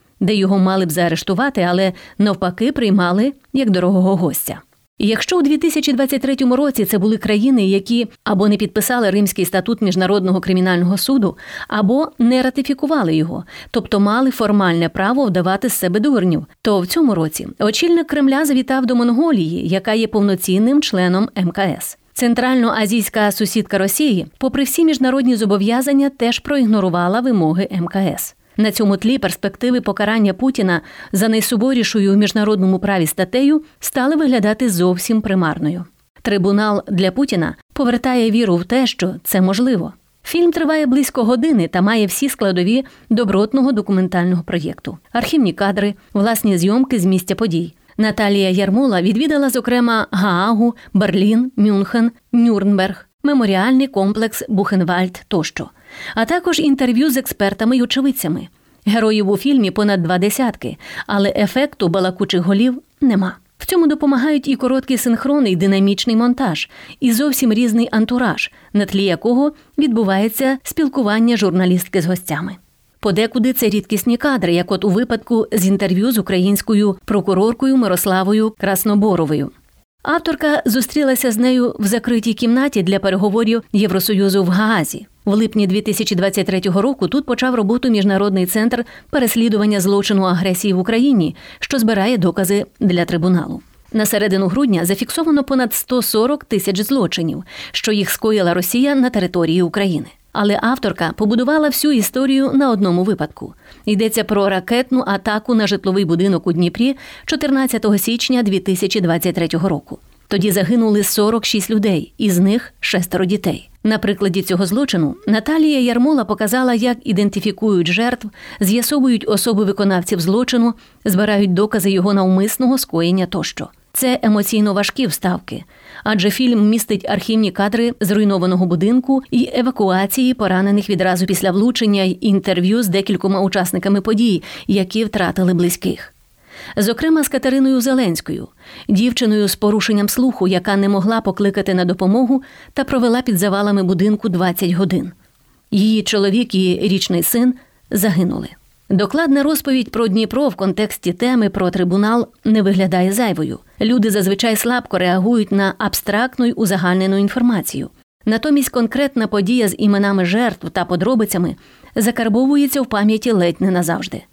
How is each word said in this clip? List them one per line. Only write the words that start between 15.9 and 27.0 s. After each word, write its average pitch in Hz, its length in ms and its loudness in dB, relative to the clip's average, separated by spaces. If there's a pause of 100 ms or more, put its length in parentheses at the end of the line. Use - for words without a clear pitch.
дурнів, 185 460 0 (160)
то 208 180 2
в 180 80 -4
цьому 262 280 2
році 160 320 -4 (120)
очільник 330 480 0
Кремля 277 380 2
завітав 262 400 0
до 240 100 0
Монголії, 240 720 0
яка 190 260 -2
є 220 140 0
повноцінним 202 760 2
членом 185 560 0
М 180 140 0
К 196 120 -2
С. - 340 -6 (160)
Центральноазійська 233 1200 0
сусідка 202 460 -2
Росії, 196 500 0 (100)
попри 269 260 -2
всі 320 220 0
міжнародні 254 500 2
зобов'язання, 233 760 2
теж 240 300 -2
проігнорувала 202 800 0